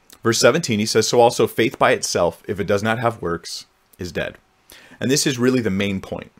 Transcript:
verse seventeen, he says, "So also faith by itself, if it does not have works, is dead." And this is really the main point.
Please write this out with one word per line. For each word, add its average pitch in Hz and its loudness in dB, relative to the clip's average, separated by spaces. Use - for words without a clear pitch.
verse 113 2
seventeen, 120 2
he 110 0
says, 110 2
"So 123 4
also 117 4
faith - -2
by 127 4
itself, 95 -2
if 98 -6
it 90 -4
does 101 0
not 113 -2
have 113 -2
works, - -8
is 90 -10
dead." 78 -6
And 120 -2
this 147 2
is 139 -2
really 127 2
the 107 -2
main 98 -2
point. - -12